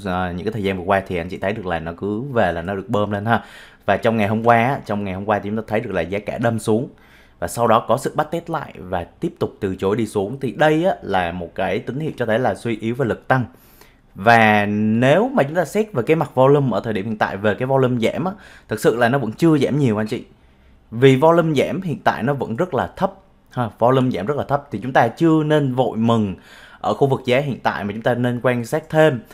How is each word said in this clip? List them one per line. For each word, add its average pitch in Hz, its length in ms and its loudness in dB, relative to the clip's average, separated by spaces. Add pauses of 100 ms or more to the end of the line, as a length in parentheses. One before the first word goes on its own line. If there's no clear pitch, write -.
ờ, 90 280 -4
những 87 120 -8
cái 107 80 -4
thời 107 100 -6
gian 95 160 -2
vừa 87 60 -8
qua 98 220 2
thì 95 100 -6
anh 85 120 -4
chị 90 100 -10
thấy 98 140 -2
được 107 140 -8
là 85 120 -4
nó 80 180 -8
cứ 104 240 -6
về 117 320 0
là 85 100 -6
nó 98 120 -6
được 98 140 -8
bơm 104 220 -2
lên 101 140 -4
ha. 113 200 0 (420)
Và 98 100 2
trong 113 200 2
ngày 101 120 2
hôm 110 180 0
qua 117 100 6
á, 127 300 2
trong 104 180 -4
ngày 95 100 -6
hôm 98 140 -8
qua 104 100 2
thì 98 100 -6
chúng 110 80 -4
ta 110 100 -6
thấy 110 140 -2
được 113 120 -8
là 92 80 -2
giá 87 180 -4
cả - 200 -8
đâm 117 200 0
xuống 113 300 -2 (500)
và 87 100 -6
sau 117 180 -2
đó 113 220 4
có 113 80 4
sự 135 180 -6
bắt 156 160 -2
test 170 200 -8
lại - 280 -8
và 90 260 -6
tiếp - 340 -8
tục - 220 -4
từ 95 160 -4
chối 98 200 0
đi 113 100 -2
xuống. 107 340 -4
Thì 123 120 -4
đây 156 320 2
á, 190 180 2
là 92 300 -2
một 87 220 -10
cái 95 240 -2
tín 123 220 -8
hiệu 151 160 -6
cho 123 100 -4
thấy 110 120 2
là 117 160 0
suy 117 260 -6
yếu 113 140 -4
về 120 120 -2
lực - 220 -4
tăng. 131 160 0 (720)
Và 107 500 6
nếu 117 600 2
mà 269 140 0
chúng 143 120 -2
ta 175 100 0
xét 214 280 -4
về 123 140 -2
cái 156 100 4
mặt 151 180 -4
volume 135 380 4
ở 95 80 0
thời 113 120 -6
điểm 98 120 -2
hiện 110 140 -4
tại, 104 180 -2
về 101 180 0
cái 127 120 -4
volume 127 420 2
giảm 127 160 -2
á, 190 80 -4 (360)
thực 110 120 -6
sự 123 160 2
là 120 120 2
nó 135 100 0
vẫn 110 140 -4
chưa 160 260 4
giảm 127 200 0
nhiều 110 220 2
anh 110 60 -2
chị. 113 180 -8 (640)
Vì 131 260 6
volume 165 380 4
giảm 120 280 0
hiện 170 220 -6
tại - 180 0
nó 139 120 0
vẫn 117 220 -6
rất 175 180 -4
là 95 220 -2
thấp 190 160 -2 (380)
ha, 123 180 -4 (100)
volume 127 320 4
giảm 95 160 -4
rất 143 100 -2
là 113 80 -4
thấp 139 260 -2
thì 107 120 -8
chúng 123 100 -8
ta 131 160 4
chưa 160 360 2
nên 147 300 2
vội 123 220 0
mừng 113 380 2 (460)
ở 104 140 -2
khu 139 120 2
vực 131 180 0
giá 123 160 2
hiện 139 200 -6
tại, 95 240 -4
mà 101 80 -6
chúng 113 100 -8
ta 123 120 0
nên 123 280 -2
quan 123 220 0
sát 156 260 -6
thêm 156 320 2 (120)